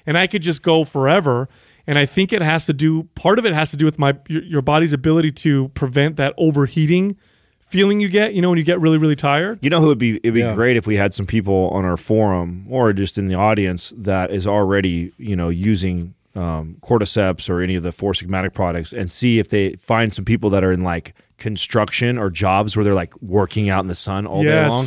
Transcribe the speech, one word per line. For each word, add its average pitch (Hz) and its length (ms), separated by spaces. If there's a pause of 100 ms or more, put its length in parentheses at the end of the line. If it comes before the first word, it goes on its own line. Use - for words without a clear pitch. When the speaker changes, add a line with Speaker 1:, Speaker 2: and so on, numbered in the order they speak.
Speaker 1:
and 151 100
I 185 120
could 175 140
just 160 200
go 160 220
forever. 139 640 (380)
And 147 120
I 143 80
think 190 260
it 208 100
has 156 240
to 156 60
do, 160 320 (120)
part 196 240
of 226 60
it 185 80
has 151 180
to 147 40
do 151 100
with 151 120
my, 139 160 (140)
your, 160 140
your 165 200
body's 151 300
ability 156 400
to 139 380
prevent 143 460
that 143 220
overheating 160 800 (420)
feeling 196 420
you 202 80
get, 208 260
you 190 60
know, 175 100
when 175 80
you 160 60
get 175 160
really, 160 180
really 151 180
tired. 160 440
Speaker 2:
You 135 100
know 165 100
who 156 80
would 139 100
be, 113 240
it'd 117 120
be 117 60
Speaker 3:
Yeah. 120 140
Speaker 2:
great 120 220
if 110 100
we 107 100
had 101 160
some 98 140
people 98 460
on 95 120
our 90 120
forum 92 760
or 120 220
just 98 260
in 98 100
the 92 60
audience 95 600
that 95 340
is 95 160
already, 95 720
you 110 180
know, 85 120
using, 90 680 (200)
um, 82 480
cordyceps 101 680
or 87 120
any 92 120
of 87 80
the 87 80
Four 98 220
Sigmatic 92 420
products 85 380
and 92 180
see 117 280
if 101 120
they 98 220
find 113 400
some 98 120
people 110 260
that 98 120
are 92 100
in, 90 100
like, 87 300 (260)
construction 117 800
or 101 120
jobs 98 460
where 107 80
they're, 101 100
like, 87 260
working 101 500
out 95 100
in 92 80
the 87 60
sun 98 320
all 147 180
Speaker 1:
Yes, 156 200
Speaker 2:
day - 40
long 127 180